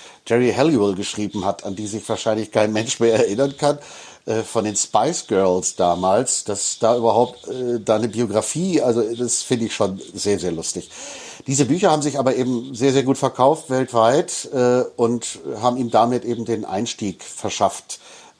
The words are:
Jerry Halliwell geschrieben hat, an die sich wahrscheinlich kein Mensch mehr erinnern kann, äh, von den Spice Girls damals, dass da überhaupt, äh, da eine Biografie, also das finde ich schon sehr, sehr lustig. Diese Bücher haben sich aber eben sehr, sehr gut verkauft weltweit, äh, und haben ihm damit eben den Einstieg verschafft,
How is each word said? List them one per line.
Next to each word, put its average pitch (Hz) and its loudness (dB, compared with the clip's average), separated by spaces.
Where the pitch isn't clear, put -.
Jerry 120 4
Halliwell 117 4
geschrieben 98 -4
hat, 98 -4
an 98 -6
die 104 -8
sich 101 -8
wahrscheinlich 110 -2
kein 107 2
Mensch 107 -2
mehr 113 4
erinnern 120 0
kann, 147 0
äh, 110 -2
von 107 -2
den 104 -2
Spice 135 0
Girls 92 2
damals, 92 2
dass - -4
da 117 4
überhaupt, 117 0
äh, 120 -4
da 110 2
eine 113 0
Biografie, 120 0
also 120 2
das 117 -2
finde 113 -2
ich 104 -6
schon 95 -2
sehr, 101 -2
sehr 87 -4
lustig. 82 -8
Diese 135 2
Bücher 175 4
haben 147 2
sich 143 -2
aber 127 2
eben 127 -2
sehr, 131 4
sehr 135 4
gut 131 2
verkauft 139 2
weltweit, 131 2
äh, 123 4
und 117 -2
haben 123 2
ihm 123 -4
damit 120 4
eben 117 -4
den 110 -2
Einstieg 101 -6
verschafft, - -4